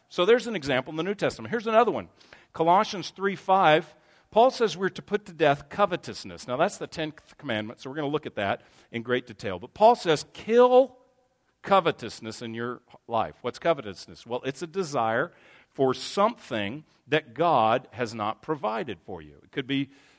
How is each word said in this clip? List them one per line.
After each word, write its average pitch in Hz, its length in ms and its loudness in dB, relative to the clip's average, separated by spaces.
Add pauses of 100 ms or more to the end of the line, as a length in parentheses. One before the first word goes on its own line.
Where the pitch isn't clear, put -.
So 180 160 -2
there's 220 220 4
an 220 100 -4
example 135 340 -2
in 156 60 -8
the 160 60 -2
New 202 120 -4
Testament. 120 340 -4
Here's 214 180 -6
another 226 240 4
one. 104 180 -6 (420)
Colossians 175 600 2
three 190 260 -4
five, 175 580 4 (340)
Paul 247 220 6
says 214 240 -2
we're 185 140 -2
to - 120 -14
put 208 260 -6
to 180 40 -18
death 147 380 2
covetousness. 131 800 -4
Now, 127 80 -4
that's 175 200 0
the 156 100 -10
tenth - 500 -10
commandment, 110 420 -6
so 131 100 -14
we're 135 60 -12
gonna 151 120 -4
look 147 180 -4
at 104 100 -12
that 104 280 -2 (280)
in 117 120 -8
great 123 220 -2
detail. 98 320 -10
But 98 160 -16
Paul 226 220 6
says, 160 380 0
"Kill 247 640 4 (640)
covetousness 131 800 0
in 113 120 -10
your 120 280 -8 (260)
life." 107 340 -2
What's 120 180 -8
covetousness? 107 680 -4
Well, 120 180 -6
it's 139 180 -6
a 175 60 -8
desire 143 640 -2 (380)
for 131 240 2
something 135 920 -4 (240)
that 139 260 -2
God 131 580 2
has 117 240 -6
not 107 260 -6
provided 156 640 -6
for 87 160 -12
you. 73 220 -20
It - 80 -20
could 131 160 -8
be 139 220 -2 (300)